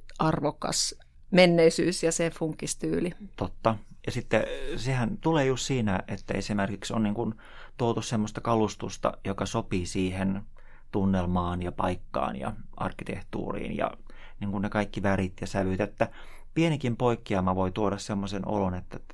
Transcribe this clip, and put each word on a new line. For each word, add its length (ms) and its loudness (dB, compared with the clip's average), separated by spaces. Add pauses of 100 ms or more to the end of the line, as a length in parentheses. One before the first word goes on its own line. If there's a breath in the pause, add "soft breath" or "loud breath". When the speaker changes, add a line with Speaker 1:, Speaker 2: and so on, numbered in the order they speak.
(200)
Speaker 1:
arvokas 760 0 (360)
menneisyys 720 8
ja 80 4
se 180 0
funkistyyli. 800 -4 (240)
Speaker 2:
Totta. 400 0 (300)
Ja 60 -4
sitten 320 2 (320)
sehän 420 0
tulee 280 4
just 200 0
siinä, 420 2
että 260 -6
esimerkiksi 600 -2
on 100 2
niinku 300 0 (440 loud breath)
tuotu 240 2
semmoista 400 -2
kalustusta, 720 0 (120)
joka 200 -2
sopii 400 -2
siihen 560 0 (500 soft breath)
tunnelmaan 680 2
ja 100 -2
paikkaan 680 -2
ja 140 -4 (240)
arkkitehtuuriin 1000 -6
ja 140 0 (480 loud breath)
niinku 200 -2
ne 100 0
kaikki 340 0
värit 380 2
ja 60 -6
sävyt, 340 2
että 260 0 (460 loud breath)
pienikin 440 2
poikkeama 580 2
voi 160 2
tuoda 260 2
semmoisen 500 -4
olon, 280 0
että, 240 -8 (140)